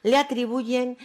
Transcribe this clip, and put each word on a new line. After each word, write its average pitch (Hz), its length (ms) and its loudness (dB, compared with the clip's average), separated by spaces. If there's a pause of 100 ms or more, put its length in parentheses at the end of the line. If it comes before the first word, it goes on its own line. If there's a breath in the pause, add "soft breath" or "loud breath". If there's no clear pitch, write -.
le 233 140 4
atribuyen 247 880 -2